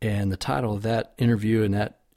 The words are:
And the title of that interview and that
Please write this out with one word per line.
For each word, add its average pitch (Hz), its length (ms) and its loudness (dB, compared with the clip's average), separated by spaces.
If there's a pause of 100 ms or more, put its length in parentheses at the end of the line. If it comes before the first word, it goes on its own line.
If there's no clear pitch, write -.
And 101 300 0
the 92 40 -4
title 131 380 -2
of 101 80 -6
that 113 360 -2
interview 113 440 2
and 101 100 0
that 104 280 -4 (160)